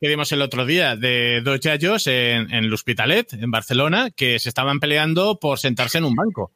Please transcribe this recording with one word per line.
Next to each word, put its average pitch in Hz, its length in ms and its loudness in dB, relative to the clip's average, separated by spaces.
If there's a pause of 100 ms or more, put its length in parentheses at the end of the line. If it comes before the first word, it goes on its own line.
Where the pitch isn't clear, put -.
que 147 80 0
dimos 147 220 -2
el 143 100 0
otro 127 240 -2
día 147 300 2
de 120 480 0
dos 135 160 0
yayos 156 480 0
en, 120 440 0
en 110 200 0
l'Hospitalet, 127 640 0
en 117 180 -4
Barcelona, 151 580 0
que 123 300 0
se 123 100 -4
estaban 139 300 -2
peleando 160 600 0
por 139 200 -2
sentarse 127 400 0
en 165 60 0
un 123 100 2
banco. 156 400 -2